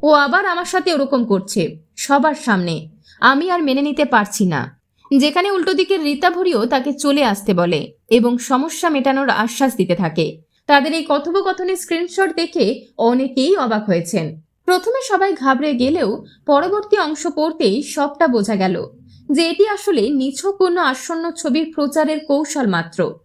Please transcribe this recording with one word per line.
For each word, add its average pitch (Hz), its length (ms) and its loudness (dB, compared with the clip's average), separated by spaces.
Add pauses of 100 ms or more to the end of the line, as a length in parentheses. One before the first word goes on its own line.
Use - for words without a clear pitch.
ও 302 100 6
আবার 302 340 4
আমার 349 180 -2
সাথে 359 300 0
ওরকম 269 300 0
করছে 185 540 -2 (180)
সবার 277 380 2
সামনে, 170 560 -2 (300)
আমি 277 300 2
আর 349 120 0
মেনে 277 200 0
নিতে 294 220 0
পারছি 208 420 0
না। 156 340 -4 (380)
যেখানে 330 320 2
উল্টো 370 240 0
দিকে 370 220 0
রীতাভরিও 330 680 0
তাকে 262 260 0
চলে 285 320 0
আসতে 202 300 0
বলে 175 380 0 (160)
এবং 240 300 4
সমস্যা 285 500 -2
মেটানোর 269 400 0
আশ্বাস 240 480 0
দিতে 180 200 0
থাকে। 160 440 -2 (260)
তাদের 294 280 4
এই 320 140 -4
কথোপকথনের 370 680 -2
স্ক্রিনশট 349 600 -2
দেখে 311 500 -2 (120)
অনেকেই 262 580 2
অবাক 226 280 -2
হয়েছেন। 170 560 -2 (240)
প্রথমে 370 440 0
সবাই 392 240 2
ঘাবড়ে 269 400 0
গেলেও 254 520 0 (220)
পরবর্তী 381 500 2
অংশ 311 300 -2
পড়তেই 302 560 0
সবটা 285 460 0
বোঝা 220 280 0
গেল 185 300 0 (440)
যে 330 200 2
এটি 381 180 -2
আসলে 359 420 0
নিছক 277 480 -2
কোনো 359 220 2
আসন্ন 330 500 -4
ছবির 320 440 -2
প্রচারের 302 500 -2
কৌশল 294 420 -2
মাত্র। 170 580 -2